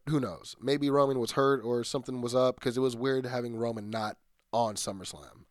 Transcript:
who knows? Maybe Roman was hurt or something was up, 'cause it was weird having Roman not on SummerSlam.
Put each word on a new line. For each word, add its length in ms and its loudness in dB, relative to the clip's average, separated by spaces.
who 100 2
knows? 420 -4
Maybe 280 2
Roman 300 4
was 140 -2
hurt 300 4
or 220 0
something 380 -4
was 120 -2
up, 260 4
'cause 160 -2
it 40 0
was 160 2
weird 300 0
having 300 -4
Roman 340 -4
not 260 -4
on 260 2
SummerSlam. 760 -10